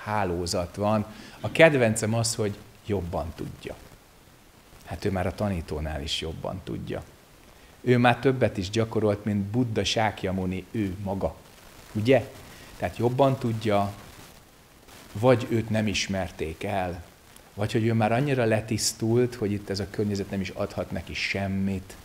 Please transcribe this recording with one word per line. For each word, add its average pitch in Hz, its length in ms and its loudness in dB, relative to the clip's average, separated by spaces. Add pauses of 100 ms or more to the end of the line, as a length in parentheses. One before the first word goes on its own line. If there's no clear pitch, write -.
hálózat 90 720 -2
van. 104 300 0 (340)
A 113 120 -6
kedvencem 117 640 6
az, 117 220 0
hogy 104 220 -2 (280)
jobban 85 500 -2
tudja. - 400 -12 (1120)
Hát - 180 -10
ő 101 60 2
már 92 160 0
a 87 80 -4
tanítónál 78 680 -2
is 73 200 -4
jobban 82 420 -6
tudja. 110 400 -6 (800)
Ő 123 160 6
már 120 220 6
többet 127 380 2
is 92 120 -2
gyakorolt, 107 560 2
mint 104 180 2
Buddha 110 400 0
Sákyamuni, 95 880 0
ő 98 320 -2
maga. 95 320 -2 (560)
Ugye? 113 380 4 (480)
Tehát 90 200 -6
jobban 127 400 4
tudja, 104 560 0 (1200)
vagy 120 360 4
őt 113 200 0
nem 107 180 2
ismerték 90 760 -4
el, 90 400 -4 (500)
vagy 104 180 -2
hogy 110 140 2
ő 113 80 4
már 110 180 4
annyira 123 340 2
letisztult, 113 920 2
hogy 101 160 -2
itt 101 180 -4
ez 98 100 -4
a 98 100 -4
környezet 101 400 -2
nem 101 120 -2
is 92 80 -4
adhat - 420 -6
neki 90 220 -6
semmit. 98 920 -2